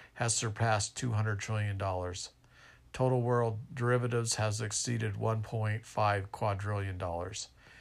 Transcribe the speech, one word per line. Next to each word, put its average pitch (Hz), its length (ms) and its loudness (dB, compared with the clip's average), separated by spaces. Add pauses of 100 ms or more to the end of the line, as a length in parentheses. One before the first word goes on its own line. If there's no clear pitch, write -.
(160)
has 117 180 0
surpassed 110 640 0
two 123 160 -2
hundred 107 280 0
trillion 104 380 -2
dollars. 90 520 -4 (640)
Total 127 280 4
world 120 360 2 (160)
derivatives 120 640 2
has 107 260 0
exceeded 110 560 -2
one 110 240 0
point 107 440 -2
five 101 460 2
quadrillion 101 680 -2
dollars. 90 520 -4 (320)